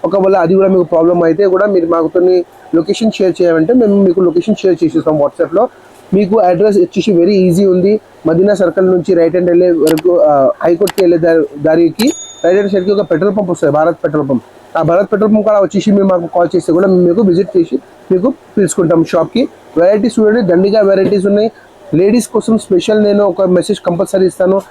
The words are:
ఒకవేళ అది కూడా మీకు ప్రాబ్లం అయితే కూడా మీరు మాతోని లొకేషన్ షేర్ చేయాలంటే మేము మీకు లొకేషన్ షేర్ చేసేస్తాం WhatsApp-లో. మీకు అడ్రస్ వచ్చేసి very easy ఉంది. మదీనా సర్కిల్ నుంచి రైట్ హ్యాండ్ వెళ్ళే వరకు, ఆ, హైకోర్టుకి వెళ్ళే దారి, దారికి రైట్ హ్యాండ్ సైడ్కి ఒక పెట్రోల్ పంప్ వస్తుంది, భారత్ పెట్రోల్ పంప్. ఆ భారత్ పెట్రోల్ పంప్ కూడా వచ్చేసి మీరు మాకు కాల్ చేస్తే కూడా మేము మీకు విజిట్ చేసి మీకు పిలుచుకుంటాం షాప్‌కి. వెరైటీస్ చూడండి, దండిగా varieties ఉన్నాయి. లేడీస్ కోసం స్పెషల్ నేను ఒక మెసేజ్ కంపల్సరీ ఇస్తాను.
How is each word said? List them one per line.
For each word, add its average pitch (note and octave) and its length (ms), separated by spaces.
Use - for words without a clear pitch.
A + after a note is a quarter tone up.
ఒకవేళ F#3+ 280
అది E3+ 120
కూడా F#3+ 160
మీకు F3+ 180
ప్రాబ్లం E3+ 360
అయితే E3 160
కూడా F#3+ 200
మీరు E3+ 200
మాతోని F3 420
లొకేషన్ G3+ 400
షేర్ F#3+ 220
చేయాలంటే E3 420
మేము G3+ 140
మీకు F3 200
లొకేషన్ F3 340
షేర్ F#3 200
చేసేస్తాం D#3 400
WhatsApp-లో. D#3+ 420
మీకు G3+ 200
అడ్రస్ G3 360
వచ్చేసి G#3 360
very F#3+ 160
easy F3+ 280
ఉంది. F#3 200
మదీనా F#3 340
సర్కిల్ F#3 340
నుంచి F3 240
రైట్ E3 160
హ్యాండ్ F3+ 160
వెళ్ళే F3+ 180
వరకు, D#3+ 260
ఆ, D3 40
హైకోర్టుకి F3 400
వెళ్ళే F3 220
దారి, E3 160
దారికి E3+ 400
రైట్ F3+ 140
హ్యాండ్ G3+ 160
సైడ్కి F#3+ 220
ఒక G3 160
పెట్రోల్ F3+ 260
పంప్ G3 160
వస్తుంది, D3+ 260
భారత్ E3 240
పెట్రోల్ D3+ 260
పంప్. B2+ 160
ఆ - 20
భారత్ F#3+ 200
పెట్రోల్ G#3+ 220
పంప్ G#3+ 160
కూడా G#3 160
వచ్చేసి G3 320
మీరు G3 160
మాకు E3+ 220
కాల్ F3 200
చేస్తే E3+ 220
కూడా G3 140
మేము F3+ 180
మీకు F3+ 120
విజిట్ F3 260
చేసి E3 180
మీకు F#3+ 180
పిలుచుకుంటాం E3+ 480
షాప్‌కి. F3+ 300
వెరైటీస్ G#3 380
చూడండి, G#3+ 240
దండిగా G3 280
varieties F#3+ 400
ఉన్నాయి. G#3+ 200
లేడీస్ G#3+ 340
కోసం A3 200
స్పెషల్ G#3+ 400
నేను G3+ 160
ఒక G3 80
మెసేజ్ F3+ 220
కంపల్సరీ F#3 420
ఇస్తాను. F#3+ 260